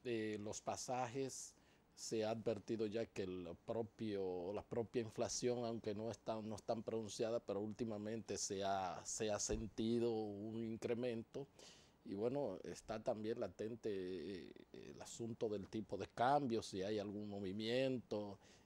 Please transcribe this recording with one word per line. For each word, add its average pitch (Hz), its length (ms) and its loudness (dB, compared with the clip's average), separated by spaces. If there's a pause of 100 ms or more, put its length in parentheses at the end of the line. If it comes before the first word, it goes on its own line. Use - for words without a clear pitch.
eh, 110 380 0
los 107 180 -4
pasajes. 123 920 -2 (420)
Se 110 300 2
ha 110 60 4
advertido 113 560 2
ya 110 180 0
que - 180 -4
el 90 320 -4 (100)
propio, 101 880 0
la 104 100 -2
propia 120 380 0
inflación, 120 640 2
aunque 110 280 0
no 110 160 -2
está, 110 320 -2
no 107 140 -4
es - 80 -8
tan 113 180 2
pronunciada, 113 600 2
pero 98 180 0
últimamente 107 800 -2
se 98 260 0
ha, 95 420 2
se 110 240 0
ha 104 100 2
sentido 113 720 2
un 110 520 -2
incremento. 117 840 0 (580)
Y 98 100 -4
bueno, 117 480 2
está 107 400 -6
también 110 360 0
latente, 110 520 -2
eh, 92 600 -4 (200)
el 64 300 -12
asunto 117 480 -4
del 98 180 -2
tipo 104 300 -4
de 98 100 -2
cambio, 123 560 4
si 95 180 -4
hay 104 160 2
algún 104 320 -2
movimiento, 107 1120 0 (260)